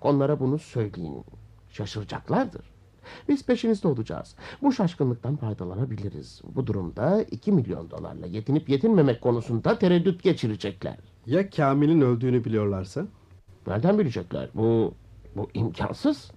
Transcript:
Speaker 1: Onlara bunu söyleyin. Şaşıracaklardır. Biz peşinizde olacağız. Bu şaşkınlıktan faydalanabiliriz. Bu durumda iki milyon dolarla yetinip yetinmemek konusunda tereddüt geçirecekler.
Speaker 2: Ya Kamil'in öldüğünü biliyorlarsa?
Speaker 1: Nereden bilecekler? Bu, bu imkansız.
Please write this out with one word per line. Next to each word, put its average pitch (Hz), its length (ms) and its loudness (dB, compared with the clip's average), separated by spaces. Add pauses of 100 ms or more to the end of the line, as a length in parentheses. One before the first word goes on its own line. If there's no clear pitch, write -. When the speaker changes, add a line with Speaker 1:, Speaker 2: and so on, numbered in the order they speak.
Speaker 1:
Onlara 139 360 4
bunu 135 180 0
söyleyin. 90 680 -6 (460)
Şaşıracaklardır. - 1040 -6 (520)
Biz 285 180 0
peşinizde 226 420 2
olacağız. 113 460 -4 (280)
Bu 277 100 4
şaşkınlıktan 143 640 0
faydalanabiliriz. 101 1040 -6 (120)
Bu 127 120 -2
durumda 107 560 0
iki - 300 -4
milyon 85 380 0
dolarla 80 360 -12
yetinip 110 420 -2
yetinmemek 139 520 4
konusunda 120 580 0
tereddüt 175 440 2
geçirecekler. 107 760 -2 (300)
Speaker 2:
Ya 185 240 0
Kamil'in 147 500 4
öldüğünü 123 440 4
biliyorlarsa? 104 600 -2 (600)
Speaker 1:
Nereden 170 320 2
bilecekler? 87 560 -2
Bu, 113 400 2 (420)
bu 104 180 -6
imkansız. - 840 -2